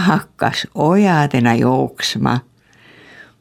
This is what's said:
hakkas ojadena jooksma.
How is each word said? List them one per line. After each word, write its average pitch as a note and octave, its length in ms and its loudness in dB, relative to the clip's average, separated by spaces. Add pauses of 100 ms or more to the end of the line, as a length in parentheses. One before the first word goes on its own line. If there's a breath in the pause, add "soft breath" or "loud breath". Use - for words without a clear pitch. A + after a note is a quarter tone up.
hakkas - 680 -2
ojadena D3 840 2
jooksma. B2 800 -2 (1040 loud breath)